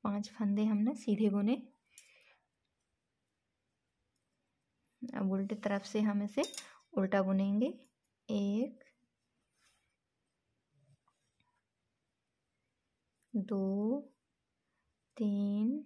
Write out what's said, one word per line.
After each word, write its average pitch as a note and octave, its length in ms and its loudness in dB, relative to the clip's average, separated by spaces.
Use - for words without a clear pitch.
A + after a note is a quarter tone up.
पांच G#3 260 -4
फंदे G#3 340 0
हमने A3 300 2
सीधे G#3 360 2
बुने। G3+ 240 2
अब G3 180 0
उल्टी G3 220 -2
तरफ G3+ 300 -2
से - 160 -2
हम G3+ 220 2
इसे G#3 200 -2
उल्टा F#3+ 300 2
बुनेंगे। G3 440 2
एक, G#3 560 -2
दो, G3+ 680 0
तीन। G#3 680 0